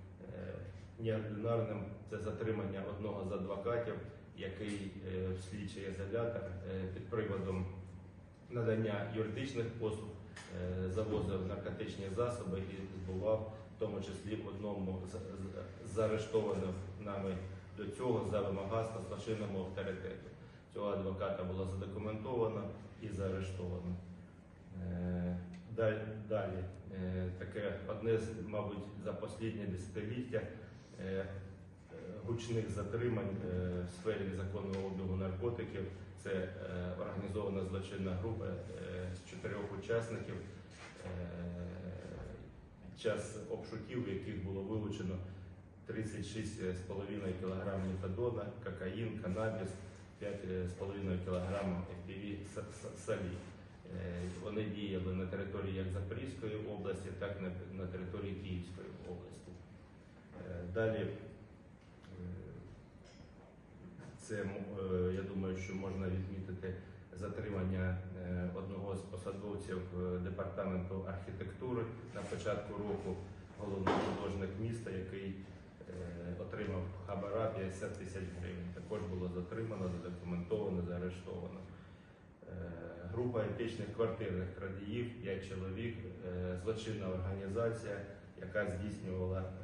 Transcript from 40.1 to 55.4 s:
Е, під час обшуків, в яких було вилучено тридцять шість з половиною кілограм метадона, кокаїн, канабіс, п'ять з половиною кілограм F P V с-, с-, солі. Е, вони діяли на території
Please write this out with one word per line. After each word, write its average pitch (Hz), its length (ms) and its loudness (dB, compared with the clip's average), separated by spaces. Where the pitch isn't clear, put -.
Е, - 760 -8
під - 100 -10
час 104 360 2
обшуків, - 540 -2
в 98 40 0
яких 98 360 0
було 95 180 0
вилучено 98 560 0
тридцять 107 400 0
шість 92 480 0
з 90 40 -2
половиною 98 640 0
кілограм 92 480 2
метадона, 101 580 2
кокаїн, 98 540 0
канабіс, 92 500 2
п'ять 92 500 0
з 90 40 -2
половиною 98 520 0
кілограм 92 640 2
F - 200 -6
P 92 40 -6
V 98 220 -2
с-, - 80 -2
с-, - 340 -8
солі. 98 260 2
Е, 87 220 0
вони 104 220 2
діяли 95 500 2
на 92 120 2
території 95 480 0